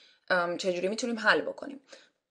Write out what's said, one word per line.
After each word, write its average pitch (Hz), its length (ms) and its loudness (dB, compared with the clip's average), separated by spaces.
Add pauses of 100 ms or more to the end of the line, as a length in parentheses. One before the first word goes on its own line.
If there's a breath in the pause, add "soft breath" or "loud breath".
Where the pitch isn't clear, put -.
(300 loud breath)
ام، 175 260 2
چجوری 180 320 0
می‌تونیم 226 300 -2
حل 196 220 4
بکنیم. - 400 -8 (500 soft breath)